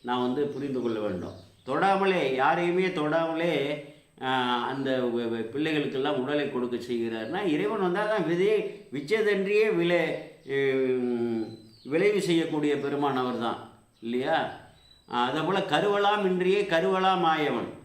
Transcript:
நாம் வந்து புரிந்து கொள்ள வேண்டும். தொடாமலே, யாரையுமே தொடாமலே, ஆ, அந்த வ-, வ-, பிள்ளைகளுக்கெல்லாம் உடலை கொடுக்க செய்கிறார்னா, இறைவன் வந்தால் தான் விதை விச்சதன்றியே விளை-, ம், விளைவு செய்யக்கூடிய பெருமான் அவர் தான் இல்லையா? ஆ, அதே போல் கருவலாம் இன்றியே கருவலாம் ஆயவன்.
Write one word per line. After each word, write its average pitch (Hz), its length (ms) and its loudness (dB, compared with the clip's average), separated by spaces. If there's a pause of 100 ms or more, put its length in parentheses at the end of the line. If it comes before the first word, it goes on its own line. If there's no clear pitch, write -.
நாம் 123 200 -2
வந்து 131 240 0
புரிந்து 135 340 -4
கொள்ள 117 200 -2
வேண்டும். 92 320 -4 (340)
தொடாமலே, 180 680 2
யாரையுமே 175 520 2
தொடாமலே, 160 880 0 (480)
ஆ, 127 460 0
அந்த 135 300 -2
வ-, 120 200 0
வ-, 113 280 -2 (100)
பிள்ளைகளுக்கெல்லாம் 143 600 0
உடலை 139 360 -2
கொடுக்க 120 240 -2
செய்கிறார்னா, 117 720 -4
இறைவன் 196 340 0
வந்தால் 190 280 0
தான் 214 180 0
விதை 185 680 0
விச்சதன்றியே 208 840 2
விளை-, 170 400 2 (840)
ம், 120 440 0 (420)
விளைவு 190 380 2
செய்யக்கூடிய 151 560 0
பெருமான் 139 380 -2
அவர் 127 220 -2
தான் 113 320 -6 (300)
இல்லையா? 127 520 -2 (600)
ஆ, 123 180 0
அதே 151 80 -2
போல் 156 180 0
கருவலாம் 202 680 2
இன்றியே 185 400 2
கருவலாம் 185 580 2
ஆயவன். 147 440 0 (160)